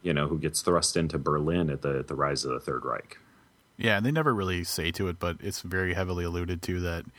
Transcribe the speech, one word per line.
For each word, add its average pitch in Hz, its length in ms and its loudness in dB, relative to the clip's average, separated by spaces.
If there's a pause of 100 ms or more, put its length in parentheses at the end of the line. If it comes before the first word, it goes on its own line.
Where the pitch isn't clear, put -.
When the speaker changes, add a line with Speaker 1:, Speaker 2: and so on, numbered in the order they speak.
Speaker 1:
you 87 100 2
know, 73 140 4
who 78 100 0
gets 76 240 -2
thrust 87 360 4
into 80 200 2
Berlin 76 520 2
at 69 120 -2
the, 69 180 0
at 65 80 -6
the 69 80 -6
rise 69 300 0
of 67 60 -2
the 64 80 -2
Third 64 260 -4
Reich. - 320 -6 (580)
Speaker 2:
Yeah, 110 220 2
and 104 80 0
they 135 60 2
never 151 240 4
really 92 280 0
say 82 280 -2
to 95 160 0
it, 87 120 -4
but 87 220 -2
it's - 200 -6
very 92 340 0
heavily 90 300 0
alluded 87 380 -2
to 90 180 0
that 85 240 -2 (140)